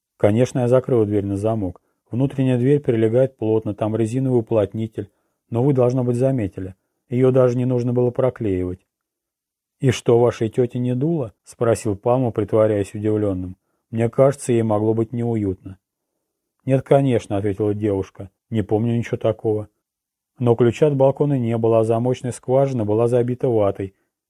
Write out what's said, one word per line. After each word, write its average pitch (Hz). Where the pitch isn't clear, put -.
«Конечно, 113
я 123
закрыла 123
дверь 101
на 98
замок. 104
Внутренняя 131
дверь 139
прилегает 120
плотно, 110
там 107
резиновый 123
уплотнитель. 110
Но 117
вы, 143
должно 127
быть, 120
заметили». 110
Её 127
даже 127
не 127
нужно 123
было 123
проклеивать. 95
«И 135
что, 117
вашей 120
тёте 123
не 123
дуло?» — 143
спросил 113
Палма, 123
притворяясь 107
удивлённым. 104
«Мне 113
кажется, 135
ей 117
могло 110
быть 113
неуютно». 104
«Нет, 131
конечно», — 131
ответила 104
девушка. 98
«Не 110
помню 113
ничего 117
такого». 107
«Но 120
ключа 120
от 147
балкона 135
не 117
было, 113
а 113
замочная 117
скважина 131
была 110
забита 123
ватой», — 101